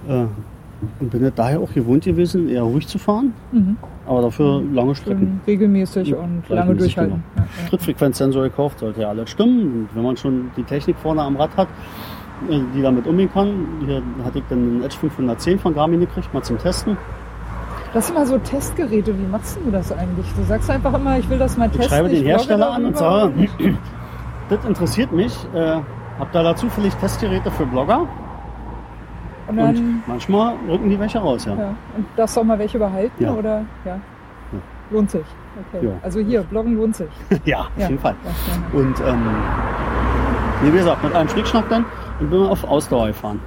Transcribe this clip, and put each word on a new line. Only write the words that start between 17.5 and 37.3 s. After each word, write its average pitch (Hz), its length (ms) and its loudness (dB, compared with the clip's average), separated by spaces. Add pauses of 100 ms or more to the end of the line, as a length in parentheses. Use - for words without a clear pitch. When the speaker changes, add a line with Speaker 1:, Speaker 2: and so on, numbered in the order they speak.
Speaker 2:
Das 226 140 2
sind 339 80 -2
mal 294 120 4
so 262 100 2
Testgeräte, 220 800 0
wie 196 140 -2
machst - 340 -4
du 233 60 0
das 185 200 0
eigentlich? 180 440 -2
Du 196 80 0
sagst 208 260 0
einfach 269 240 2
immer, 269 240 2
„Ich 254 100 0
will 262 120 2
das 247 180 2
mal 233 100 4
Speaker 1:
Ich - 40 2
Speaker 2:
testen, 233 180 2
Speaker 1:
schreibe 156 200 4
den 170 80 4
Speaker 2:
ich 147 60 4
blogge 151 140 6
Speaker 1:
Hersteller 226 340 4
an 240 140 0
und 180 160 0
Speaker 2:
darüber.“ 180 300 6 (260)
Speaker 1:
sage, - 200 2 (320)
<clears throat> - 400 -12
„Das 208 160 0
interessiert 214 460 0
mich, 214 240 2 (200)
äh, 160 220 2 (420)
hab 139 140 -6
da, 170 100 4
da 165 120 4
zufällig 208 400 0
Testgeräte 196 540 -2
für 160 160 -2
Blogger.“ 143 360 2 (1500)
Speaker 2:
Und 214 80 -2
dann 226 220 4
Speaker 1:
Und 233 300 0
manchmal 202 480 0 (120)
rücken 196 220 2
die 196 100 2
welche 214 200 -2
raus, 139 260 0
ja. 101 100 -2
Speaker 2:
Ja. 208 120 -2 (280)
Und 214 100 -2 (120)
darfst 220 180 2
du 233 60 4
auch - 20 2
mal 220 160 4
welche 214 180 -2
behalten, 202 460 0
Speaker 1:
Ja. 269 80 2
Speaker 2:
oder? 214 280 -2 (260)
Ja. 180 80 -6
Speaker 1:
Ja. 190 60 -8 (920)
Speaker 2:
Lohnt 208 180 2
sich. 160 140 -2 (500)
Okay. 170 120 -2
Speaker 1:
Ja. 107 60 0 (120)
Speaker 2:
Also 185 160 -2
hier, 214 220 2
Bloggen 220 340 0
lohnt 220 220 2
sich. 165 100 -6 (220)
Speaker 1:
<laughs> - 160 0